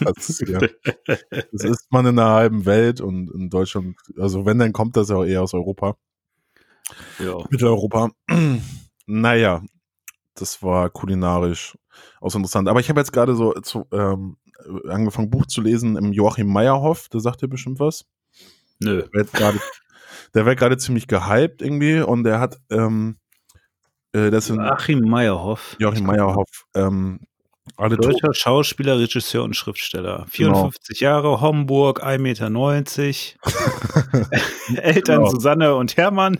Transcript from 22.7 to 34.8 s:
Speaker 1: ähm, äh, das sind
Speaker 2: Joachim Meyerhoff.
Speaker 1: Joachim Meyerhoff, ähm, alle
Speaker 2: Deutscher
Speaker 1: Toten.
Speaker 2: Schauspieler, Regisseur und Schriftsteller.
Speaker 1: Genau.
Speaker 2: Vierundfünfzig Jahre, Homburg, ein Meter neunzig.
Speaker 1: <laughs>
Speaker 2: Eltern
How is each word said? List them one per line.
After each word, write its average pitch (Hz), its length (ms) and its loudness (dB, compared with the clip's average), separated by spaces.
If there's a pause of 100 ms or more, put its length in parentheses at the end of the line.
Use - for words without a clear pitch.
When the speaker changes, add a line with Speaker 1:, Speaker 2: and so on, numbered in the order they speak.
Speaker 1:
ähm, 110 480 -2 (920)
äh, 107 180 2
das 110 160 2
sind 110 140 -2
Speaker 2:
Joachim 135 400 0
Meyerhoff. 110 800 0
Speaker 1:
Joachim 107 260 0
Meyerhoff, 98 680 0
ähm, 95 520 -2 (500)
alle 110 200 0
Speaker 2:
Deutscher 143 320 2
Speaker 1:
Toten. 139 60 0
Speaker 2:
Schauspieler, 135 680 0
Regisseur 120 420 -2
und 110 140 -4
Schriftsteller. 92 600 -8
Speaker 1:
Genau. 90 120 -14
Speaker 2:
Vierundfünfzig 101 720 0
Jahre, 143 400 2
Homburg, 139 640 2
ein 135 180 -2
Meter 110 260 -2
neunzig. 143 960 -2
Speaker 1:
<laughs> - 1300 -2
Speaker 2:
Eltern 160 420 2